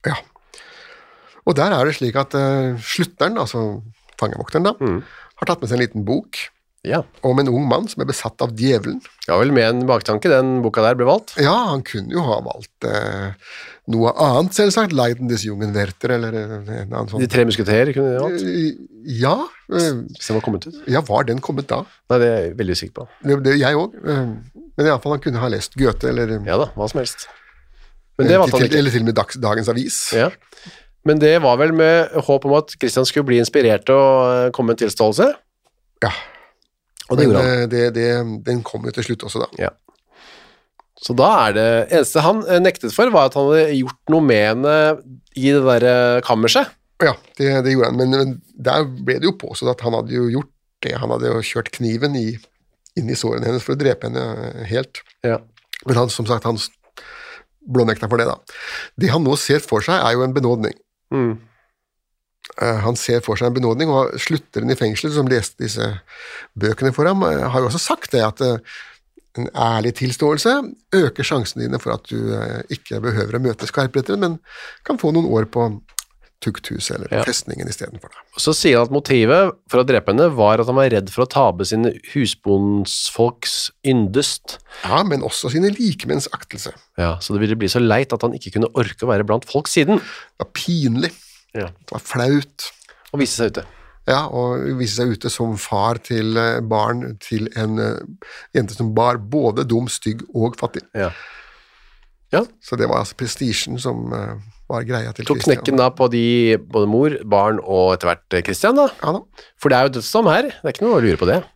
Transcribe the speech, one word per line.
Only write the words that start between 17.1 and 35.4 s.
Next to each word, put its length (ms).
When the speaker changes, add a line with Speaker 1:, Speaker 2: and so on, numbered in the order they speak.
Speaker 2:
De 60
tre 180
musketerer 500
kunne 180
de 80
valgt. 220
Speaker 1:
Eh, 300
ja, 440
eh, 200
Speaker 2:
Hvis 160
den 80
var 60
kommet 240
ut. 80
Speaker 1:
ja, 140
var 240
den 160
kommet 260
da? 180
Speaker 2:
Nei, 80
det 100
er 200
jeg 80
veldig 200
usikker 180
på. 140
Speaker 1:
Det, 200
det, 160
jeg 160
også. 200
Eh, 200
men 100
i 40
alle 100
fall, 120
han 80
kunne 200
ha 80
lest 280
Goethe, 320
eller, 180
Speaker 2:
Ja 140
da, 160
hva 140
som 120
helst. 260
Men 80
Speaker 1:
eller 20
Speaker 2:
det 120
valgte 120
han 80
Speaker 1:
til, 100
Speaker 2:
ikke. 80
Speaker 1:
eller 120
til 100
og 60
med 80
dags-, 260
dagens 280
avis. 440
Speaker 2:
Ja. 180
Men 120
det 240
var 160
vel 140
med 400
håp 320
om 100
at 240
Christian 260
skulle 220
bli 120
inspirert 520
og, 560
eh, 40
komme 180
med 140
en 60
tilståelse? 460